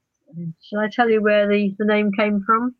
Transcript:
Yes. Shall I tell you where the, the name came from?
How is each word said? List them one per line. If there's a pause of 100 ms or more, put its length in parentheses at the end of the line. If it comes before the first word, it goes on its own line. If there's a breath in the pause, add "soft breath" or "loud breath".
(360)
Yes. (140)
Shall
I
tell
you
where
the,
the
name
came
from?